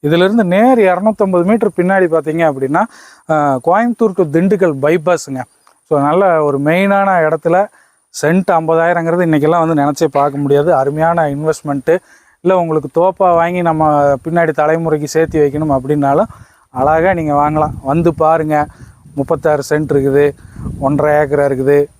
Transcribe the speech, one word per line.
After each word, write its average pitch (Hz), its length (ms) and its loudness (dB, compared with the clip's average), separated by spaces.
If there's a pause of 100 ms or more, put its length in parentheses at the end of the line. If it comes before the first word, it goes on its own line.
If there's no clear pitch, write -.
இதுலேருந்து 180 400 2
நேர் 214 360 2
இரநூத்தம்பது 190 640 2
மீட்டர் 214 320 0
பின்னாடி 185 340 0
பார்த்தீங்க 156 420 0
அப்படின்னா, 135 300 -2 (480)
ஆ, 147 340 0
கோயம்புத்தூர் 214 520 0
to 190 160 2
திண்டுக்கல் 180 500 0
பைபாஸுங்க. 151 600 -2 (460)
So, 147 120 0
நல்ல 165 440 2
ஒரு 143 160 -2
மெயினான 190 600 0
இடத்துல 165 460 0 (560)
சென்ட் 175 280 0
ஐம்பதாயிரங்கிறது 165 720 0
இன்றைக்கெல்லாம் 160 460 2
வந்து 160 160 0
நினச்சே 147 220 -2
பார்க்க 143 340 -2
முடியாது. 143 360 0
அருமையான 156 480 0
இன்வெஸ்ட்மெண்ட்டு. 151 760 -4 (420)
இல்லை, 185 160 0
உங்களுக்கு 160 440 -2
தோப்பா 180 340 2
வாங்கி 170 280 0
நம்ம 151 520 2 (140)
பின்னாடி 165 280 0
தலைமுறைக்கு 156 480 0
சேர்த்து 160 420 0
வைக்கணும் 147 320 -2
அப்படின்னாலும் 143 480 0 (440)
அழகா 160 440 0
நீங்க 156 200 -2
வாங்கலாம். 151 380 0 (100)
வந்து 160 320 0
பாருங்க, 156 520 0 (480)
முப்பத்தாறு 143 560 -2
சென்ட் 151 220 -2
இருக்குது, 139 380 2 (480)
ஒன்றரை 147 360 0
ஏக்கரா 147 280 0
இருக்குது 139 420 2 (140)